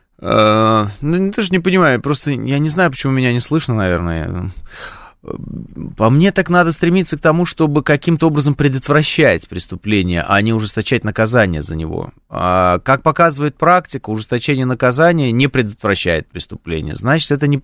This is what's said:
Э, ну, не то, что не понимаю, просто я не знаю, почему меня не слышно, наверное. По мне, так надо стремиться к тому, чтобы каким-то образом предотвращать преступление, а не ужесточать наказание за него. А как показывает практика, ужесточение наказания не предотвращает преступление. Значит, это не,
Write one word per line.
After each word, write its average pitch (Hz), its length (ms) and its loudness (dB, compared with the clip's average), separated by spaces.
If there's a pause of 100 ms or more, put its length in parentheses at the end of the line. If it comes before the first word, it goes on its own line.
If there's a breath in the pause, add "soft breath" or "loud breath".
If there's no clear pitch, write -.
(200 loud breath)
Э, 110 680 2 (160)
ну, 156 160 0
не 190 140 0
то, 208 120 -2
что 180 100 -4
не 185 60 4
понимаю, 170 420 2
просто 143 300 -4
я 127 260 -2
не 156 120 0
знаю, 170 200 0
почему 135 220 -4
меня 127 220 2
не 120 80 0
слышно, 143 340 -2
наверное. 87 760 -2 (1500 loud breath)
По 110 120 2
мне, 160 220 4
так 185 180 -2
надо 175 220 2
стремиться 170 460 0
к - 40 -8
тому, 165 220 2
чтобы 151 400 0
каким-то 160 440 2
образом 147 280 2
предотвращать 139 960 0
преступление, 90 760 -2
а 101 160 2
не 113 120 0
ужесточать 110 500 -2
наказание 107 580 0
за 80 140 -8
него. 80 360 -6 (180)
А 90 500 0
как 131 240 0
показывает 151 540 0
практика, 170 540 0
ужесточение 123 540 -2
наказания 131 680 2
не 131 140 4
предотвращает 101 840 -2
преступление. 80 680 -8
Значит, 139 360 0
это 147 160 0
не, 143 160 0